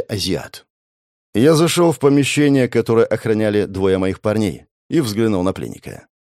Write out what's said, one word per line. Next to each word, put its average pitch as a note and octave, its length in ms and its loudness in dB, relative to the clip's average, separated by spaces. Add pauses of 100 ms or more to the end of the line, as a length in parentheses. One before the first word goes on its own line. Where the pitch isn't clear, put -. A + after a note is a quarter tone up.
азиат. F2+ 580 -8 (680)
Я C#3+ 220 4
зашёл E3+ 380 2
в - 60 -14
помещение, C#3 680 2
которое A#2 380 2
охраняли G#2+ 600 0
двое F#2+ 320 0
моих F#2+ 220 -2
парней, G#2+ 460 -2 (240)
и D#3 100 0
взглянул G#2+ 440 -2
на F#2 100 -2
пленника. - 540 -14 (140)